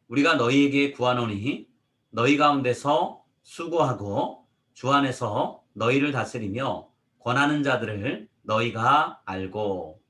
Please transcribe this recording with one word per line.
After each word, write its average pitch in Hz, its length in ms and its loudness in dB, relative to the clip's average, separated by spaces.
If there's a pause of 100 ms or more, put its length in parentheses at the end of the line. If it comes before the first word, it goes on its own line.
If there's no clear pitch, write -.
우리가 143 260 4
너희에게 139 580 4
구하노니 120 760 -2 (440)
너희 120 260 2
가운데서 143 880 0 (180)
수고하고 135 1040 -4 (280)
주 127 180 -2
안에서 127 800 -2
너희를 135 400 0
다스리며 113 800 -6 (300)
권하는 143 420 0
자들을 117 680 -2 (140)
너희가 117 840 0
알고." 95 840 -6